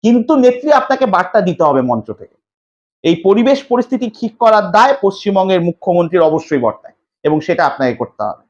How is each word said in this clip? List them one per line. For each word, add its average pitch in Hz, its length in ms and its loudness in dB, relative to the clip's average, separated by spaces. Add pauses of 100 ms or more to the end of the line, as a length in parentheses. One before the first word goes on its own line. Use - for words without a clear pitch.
কিন্তু 240 340 2
নেত্রী, 247 340 2
আপনাকে 269 360 2
বার্তা 185 340 0
দিতে 180 240 -2
হবে 135 180 2
মঞ্চ 120 300 -4
থেকে। - 240 -18 (680)
এই 165 140 0
পরিবেশ 226 480 0
পরিস্থিতি 240 460 -4
ঠিক - 280 -10
করার 214 320 2
দায় 240 320 4
পশ্চিমবঙ্গের 190 580 0
মুখ্যমন্ত্রীর 175 640 0
অবশ্যই 156 360 0
বর্তায় 113 360 -4 (280)
এবং 151 180 0
সেটা 165 260 -2
আপনাকে 123 280 -2
করতে - 280 -10
হবে। - 280 -10